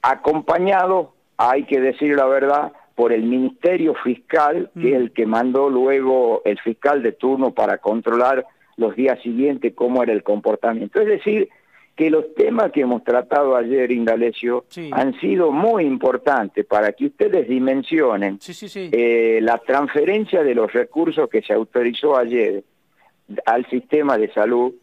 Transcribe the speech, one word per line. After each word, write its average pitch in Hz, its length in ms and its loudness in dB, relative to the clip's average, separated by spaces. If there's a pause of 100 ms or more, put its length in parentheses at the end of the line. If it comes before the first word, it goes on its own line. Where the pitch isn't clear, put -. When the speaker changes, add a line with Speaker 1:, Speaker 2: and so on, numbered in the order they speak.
Speaker 1:
acompañado, 170 1120 0 (220)
hay 127 280 2
que 135 160 0
decir 139 360 0
la 139 100 2
verdad, 139 460 0 (220)
por 117 180 2
el 113 100 0
Ministerio 131 720 0
Fiscal, 151 760 -2 (100)
que 123 120 0
es 135 60 2
Speaker 2:
Mm. 127 40 0
Speaker 1:
el 117 100 -4
que 117 140 0
mandó 123 440 0
luego 131 760 2
el 104 140 0
fiscal 120 440 -2
de 113 100 0
turno 131 400 0
para 104 260 0
controlar 117 680 0 (320)
los 110 200 -2
días 127 260 0
siguientes 123 520 -2
cómo 123 280 0
era 117 100 0
el 104 120 0
comportamiento. 110 760 -2
Es 214 60 2
decir, 214 420 0 (460)
que 160 160 0
los 156 240 0
temas 214 380 0
que - 100 0
hemos 123 220 -2
tratado 131 520 2
ayer, 123 360 0
Indalecio, 117 760 -2
Speaker 2:
Sí. 165 240 -14
Speaker 1:
han 131 280 -2
sido 180 320 0
muy 190 320 0
importantes 127 800 -2
para 104 280 0
que 135 140 -4
ustedes 120 420 0
dimensionen, 127 920 0
Speaker 2:
Sí, 175 140 -16
sí, 208 140 -16
sí. 185 240 -12
Speaker 1:
eh, 117 500 2
la 117 160 0
transferencia 147 840 0
de 135 120 2
los 110 180 -2
recursos 151 560 -2
que - 140 0
se - 100 -4
autorizó 120 640 0
ayer 117 460 0 (840)
al 120 220 0
sistema 139 480 0
de 107 160 -2
salud 120 400 0 (100)